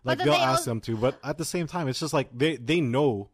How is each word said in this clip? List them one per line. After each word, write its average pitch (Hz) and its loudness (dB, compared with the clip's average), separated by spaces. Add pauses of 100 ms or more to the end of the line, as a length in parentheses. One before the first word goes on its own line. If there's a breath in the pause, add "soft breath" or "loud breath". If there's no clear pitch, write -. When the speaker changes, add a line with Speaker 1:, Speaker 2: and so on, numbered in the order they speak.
Speaker 1:
But 294 0
then 370 2
Speaker 2:
they'll - 6
Speaker 1:
they - 2
Speaker 2:
ask - 4
Speaker 1:
al- - -4
Speaker 2:
them 113 -2
to, 113 -4
but 123 0
at 147 -4
the 165 -6
same 175 -2
time, 165 -4
it's 131 -4
just, 156 -2
like, 135 0
they, 139 0
they 143 0
know 123 0